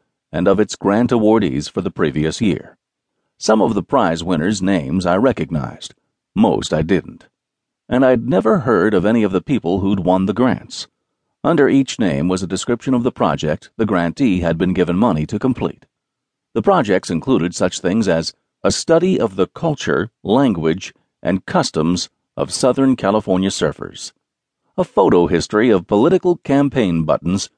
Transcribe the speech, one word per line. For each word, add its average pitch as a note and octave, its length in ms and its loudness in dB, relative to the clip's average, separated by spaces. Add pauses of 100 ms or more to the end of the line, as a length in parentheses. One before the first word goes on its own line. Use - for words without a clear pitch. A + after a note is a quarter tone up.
(320)
and E2+ 160 -2
of G2 120 4
its G#2 160 -2
grant G#2+ 360 0
awardees G#2+ 580 2
for - 120 -6
the F#2 100 -6
previous D2+ 500 -2
year. - 380 -4 (580)
Some G#3+ 240 0
of A#2 140 0
the F#2 80 -2
prize E2+ 400 0
winners' F2+ 360 -2
names F#2 460 -2
I F2+ 120 2
recognized. F2+ 760 -4 (400)
Most F#2 400 2
I D#2+ 80 2
didn't. E2+ 460 -2 (600)
And C3 160 0
I'd A#2+ 240 2
never F#3+ 340 2
heard G#2 340 2
of F2 100 2
any A2+ 160 2
of F#2+ 120 0
the F#2 60 2
people F#2+ 420 -2
who'd G2 180 0
won F#2 260 0
the G2+ 80 0
grants. - 540 -2 (580)
Under D3 220 4
each C3+ 320 0
name E2 300 0
was F#2 120 -2
a F#2 60 -6
description A#2 460 -4
of A#2+ 100 0
the B2+ 80 -2
project D2+ 640 -2
the A2+ 100 -2
grantee F2+ 540 0
had E2 180 0
been F#2 140 0
given F2 240 0
money F#2 300 0
to G#2 120 -6
complete. - 480 -4 (680)
The A2+ 80 -4
projects G#2+ 480 2
included F2 440 0
such - 280 -4
things G2 260 0
as E2 260 -2 (300)
a G2+ 80 0
study E3+ 480 0
of G2 160 -2
the F#2 120 0
culture, A2+ 640 -4 (140)
language, F#2+ 720 0 (280)
and F#2+ 240 -4
customs F2 640 -2 (280)
of - 160 -4
Southern C3 420 2
California G2 540 0
surfers, - 640 -6 (640)
a F3+ 80 0
photo G2 420 2
history G#2+ 420 0
of F#2+ 160 2
political E3 520 2
campaign B2+ 640 0
buttons E2 540 -2